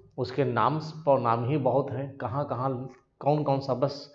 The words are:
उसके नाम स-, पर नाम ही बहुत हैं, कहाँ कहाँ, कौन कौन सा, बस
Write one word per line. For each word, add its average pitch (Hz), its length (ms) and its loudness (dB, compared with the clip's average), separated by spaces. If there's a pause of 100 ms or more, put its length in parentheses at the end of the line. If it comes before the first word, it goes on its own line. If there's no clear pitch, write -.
(180)
उसके 131 280 0
नाम 120 340 2
स-, - 260 -10
पर 135 140 6
नाम 120 260 2
ही 143 140 0
बहुत 131 320 2
हैं, 135 260 -6
कहाँ 127 300 -4
कहाँ, 131 220 -2 (500)
कौन 147 240 2
कौन 135 160 2
सा, 135 160 -2
बस 135 400 -2